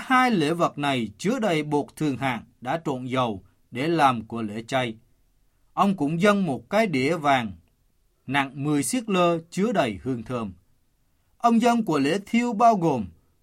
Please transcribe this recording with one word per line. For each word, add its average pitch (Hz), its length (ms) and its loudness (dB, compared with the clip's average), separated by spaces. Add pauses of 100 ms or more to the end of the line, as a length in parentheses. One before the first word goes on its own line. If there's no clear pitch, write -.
hai 254 260 4
lễ 160 220 2
vật 170 260 0
này 135 400 -2
chứa 240 200 -2
đầy 175 240 0
bột 147 240 -2 (100)
thường 147 200 -2
hạt 123 260 -4 (180)
đã 160 240 -4
trộn 127 200 -4
dầu 123 380 -2 (280)
để 131 180 -4
làm 139 380 2
của 117 160 -8
lễ 107 200 -8
chay. 120 340 -4 (760)
Ông 190 240 2
cũng 160 240 -2
dâng 202 260 4
một 135 240 -6
cái 220 160 2
đĩa 147 300 0
vàng 135 360 0 (720)
nặng 139 380 -4
mười 147 180 0
siết 233 260 -4
lơ 175 300 2 (120)
chứa 214 220 -2
đầy 131 300 0
hương 120 200 -4
thơm. 113 300 -6 (840)
Ông 233 220 4
dâng 233 240 2
của 156 140 0
lễ 143 280 2
thiêu 240 260 0
bao 226 240 4
gồm 147 300 0 (360)